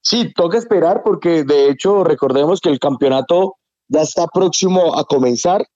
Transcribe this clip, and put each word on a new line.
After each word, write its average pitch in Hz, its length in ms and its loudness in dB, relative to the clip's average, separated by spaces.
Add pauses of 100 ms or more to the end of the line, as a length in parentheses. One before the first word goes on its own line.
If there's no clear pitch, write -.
Sí, 226 340 -4
toca 175 240 -2
esperar 202 460 0
porque, 170 380 0
de 143 260 2
hecho, 190 360 0
recordemos 147 560 0
que - 80 -2
el 139 100 0
campeonato 143 760 0 (320)
ya 147 140 0
está 165 260 -2
próximo 180 680 0
a 147 80 -2
comenzar. 131 720 0